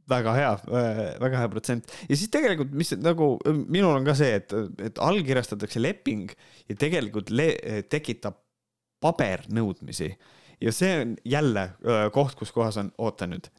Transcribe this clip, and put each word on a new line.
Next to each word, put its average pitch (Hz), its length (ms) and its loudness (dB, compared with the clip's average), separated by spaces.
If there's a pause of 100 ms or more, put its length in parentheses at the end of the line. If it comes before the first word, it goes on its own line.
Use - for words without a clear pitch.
Väga 120 260 2
hea, 139 160 4 (180)
äh, 117 320 0 (160)
väga 131 240 0
hea 120 100 2
protsent. 117 380 -4 (140)
Ja 180 140 -2
siis 202 140 -4
tegelikult, 180 420 2
mis 160 220 -2
nagu, 151 440 2
äh, 156 260 2
minul 175 340 4
on 131 80 0
ka 147 80 4
see, 131 240 4
et, - 140 -8 (240)
et 98 260 -6
allkirjastatakse 127 800 0
leping 117 460 -4 (420)
ja 104 80 -8
tegelikult 110 560 -2
le-, 120 480 0
tekitab - 560 -6 (640)
pabernõudmisi. 104 1120 -2 (480)
Ja 113 120 0
see 185 220 0
on 120 280 -2
jälle, 120 440 0 (140)
äh, 110 320 2
koht, 139 260 0
kus - 160 -10
kohas 110 240 0
on, 101 160 -4
oota 107 320 -4
nüüd, 90 320 -10